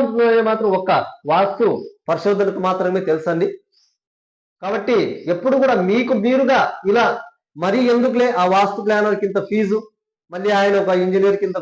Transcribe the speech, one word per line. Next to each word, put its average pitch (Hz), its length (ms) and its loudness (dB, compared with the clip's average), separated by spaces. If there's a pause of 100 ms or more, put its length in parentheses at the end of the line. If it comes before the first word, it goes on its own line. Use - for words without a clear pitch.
ఉంటుందో 226 420 2
మాత్రం 220 280 0
ఒక 190 200 0 (360)
వాస్తు 196 400 0 (420)
పరిశోధనకు 190 500 0
మాత్రమే 185 420 -2
తెలుసండి. 165 460 -2 (1160)
కాబట్టి 214 340 -2 (300)
ఎప్పుడు 240 300 0
కూడా 262 180 2
మీకు 208 400 0
మీరుగా 247 440 2 (280)
ఇలా 220 180 2 (520)
"మరీ 196 240 -2 (120)
ఎందుకులే 240 380 2
ఆ 180 160 0
వాస్తు 196 360 2
ప్లానర్ 208 400 0
కింద 196 160 -2 (120)
ఫీజు, 214 280 0 (540)
మళ్ళీ 190 180 -4
ఆయన 202 300 2
ఒక - 80 -2
ఇంజనీర్ 190 480 2
కింద 185 260 -4